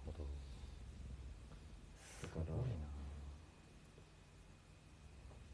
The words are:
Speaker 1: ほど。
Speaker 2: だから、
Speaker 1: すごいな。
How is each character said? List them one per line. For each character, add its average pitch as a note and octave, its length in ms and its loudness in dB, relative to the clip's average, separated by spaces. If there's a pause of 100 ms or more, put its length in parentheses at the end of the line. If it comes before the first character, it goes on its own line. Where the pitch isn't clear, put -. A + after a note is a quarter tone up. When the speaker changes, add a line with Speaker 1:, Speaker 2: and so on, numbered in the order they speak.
Speaker 1:
ほ - 80 4
ど。 D2+ 120 4 (2000)
Speaker 2:
だ - 60 2
か E2 120 4
ら、 E2 60 8
Speaker 1:
す D#2 60 6
ご - 40 8
い - 0 - (140)
な。 - 60 6 (2750)